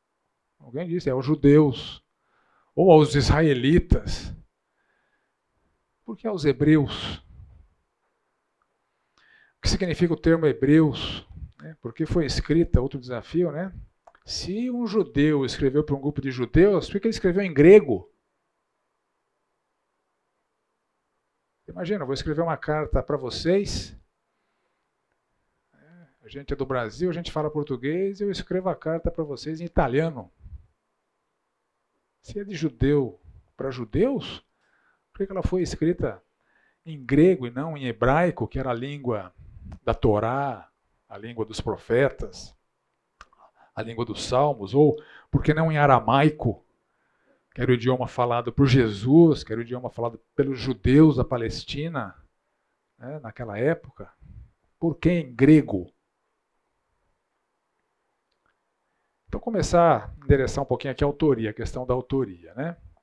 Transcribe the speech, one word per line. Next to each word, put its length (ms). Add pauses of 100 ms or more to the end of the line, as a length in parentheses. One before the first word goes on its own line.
(580)
Alguém 300
disse, 220
é 20
aos 140
judeus. 760 (720)
Ou 160
aos 260
israelitas. 1160 (1700)
Por 140
que 100
aos 160
hebreus? 760 (2500)
O 40
que 80
significa 440
o 40
termo 280
hebreus? 800 (360)
Né? 180
Por 140
que 120
foi 200
escrita, 560
outro 180
desafio, 500
né? 240 (520)
Se 440
um 160
judeu 600
escreveu 400
pra 100
um 60
grupo 180
de 100
judeus, 600
por 100
que 80
ele 60
escreveu 300
em 100
grego? 580 (3500)
Imagina, 360
eu 60
vou 60
escrever 280
uma 160
carta 440
pra 140
vocês. 840 (2250)
A 60
gente 240
é 60
do 80
Brasil, 440
a 40
gente 180
fala 180
português, 720
eu 100
escrevo 380
a 80
carta 340
pra 140
vocês 380
em 40
italiano. 640 (1900)
Se 160
é 60
de 120
judeu 640 (340)
pra 160
judeus, 720 (680)
por 60
que 80
que 80
ela 100
foi 180
escrita 640 (600)
em 180
grego 420
e 60
não 240
em 100
hebraico, 640
que 100
era 140
a 20
língua 600 (500)
da 100
Torá, 800 (360)
a 100
língua 280
dos 140
profetas, 960 (1200)
a 60
língua 240
dos 180
salmos, 500
ou 220 (340)
por 140
que 100
não 160
em 80
aramaico, 880 (880)
que 80
era 80
o 40
idioma 340
falado 460
por 140
Jesus, 760
que 80
era 80
o 40
idioma 260
falado 280 (160)
pelos 240
judeus 600
da 80
Palestina, 880 (840)
né, 220
naquela 400
época? 500 (680)
Por 160
que 140
em 260
grego? 560 (3250)
Então, 140
começar 680
a 140
endereçar 400
um 40
pouquinho 260
aqui 100
a 40
autoria, 420
a 40
questão 320
da 80
autoria, 600
né? 240 (260)